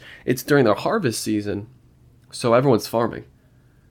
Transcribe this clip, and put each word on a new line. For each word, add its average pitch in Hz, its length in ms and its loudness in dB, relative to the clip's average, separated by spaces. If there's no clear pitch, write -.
it's 131 200 -2
during 143 220 4
their 104 100 4
harvest 165 460 -4
season, 104 460 -4
so 117 220 -2
everyone's 123 340 2
farming. 113 380 -4